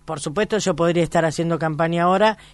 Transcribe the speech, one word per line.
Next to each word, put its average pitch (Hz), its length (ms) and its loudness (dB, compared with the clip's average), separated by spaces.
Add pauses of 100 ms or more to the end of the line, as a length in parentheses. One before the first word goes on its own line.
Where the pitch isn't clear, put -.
por 156 160 -8
supuesto, 202 380 -2
yo 185 180 0
podría 170 280 2
estar 160 220 0
haciendo 165 340 -2
campaña 165 460 -2
ahora 202 320 2 (160)